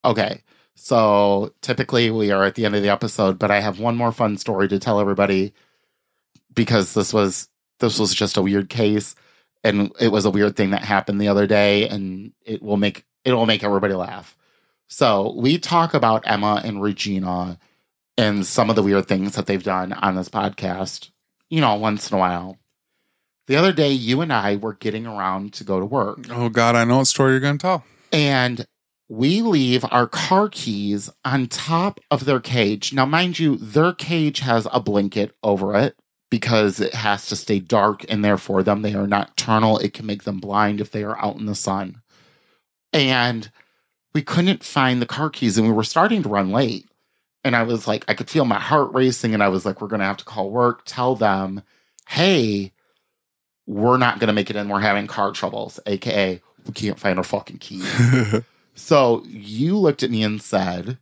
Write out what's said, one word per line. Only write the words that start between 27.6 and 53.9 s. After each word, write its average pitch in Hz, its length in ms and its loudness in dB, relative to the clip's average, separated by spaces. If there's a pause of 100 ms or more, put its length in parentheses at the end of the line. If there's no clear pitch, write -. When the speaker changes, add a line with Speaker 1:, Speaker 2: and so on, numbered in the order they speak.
Speaker 1:
And 127 540 2 (420)
we 143 340 0
leave 135 480 2
our 123 160 4
car 202 420 2
keys 101 600 -4 (140)
on 131 240 0
top 170 520 -2 (100)
of 139 140 0
their 131 160 2
cage. 107 540 -2
Now, 135 100 2
mind 165 340 0
you, 147 180 2
their 147 360 0
cage 160 480 -2
has 117 320 0
a 123 80 -10
blanket 101 600 -2
over 101 340 0
it 123 180 2 (360)
because 107 500 0
it 98 140 -2
has 107 340 -2
to 101 80 -6
stay 101 220 -2
dark 101 460 0
in 104 180 -2
there 104 160 2
for 95 240 -2
them. 104 200 0
They 104 120 -2
are 101 120 -2
nocturnal. 110 720 2
It 101 140 -2
can - 140 -12
make 104 180 -6
them 98 160 -6
blind 104 400 0
if 107 100 -6
they 107 140 -6
are 107 180 -8
out 104 140 -4
in 110 100 -10
the 104 80 -4
sun. 98 460 -4 (960)
And 123 560 2 (640)
we 156 80 0
couldn't 175 420 0
find 127 380 0
the 117 40 -2
car 151 220 -4
keys, 113 300 0
and 110 80 4
we 113 60 4
were 110 120 2
starting 202 380 2
to 101 80 -4
run 98 200 0
late. 110 360 -2 (560)
And 127 120 0
I 117 100 2
was 113 220 -2
like, 110 220 -2
I 107 60 0
could - 160 -8
feel 147 160 2
my 104 140 2
heart 143 340 0
racing, 123 400 0
and 104 80 2
I 101 60 4
was 92 180 0
like, 95 160 -4
"We're 104 60 -8
gonna 101 160 -2
have 101 140 -2
to - 60 -18
call 98 260 -6
work, 120 360 0
tell 127 280 0
them, 98 480 0 (460)
'Hey, 117 640 2 (960)
we're 113 320 2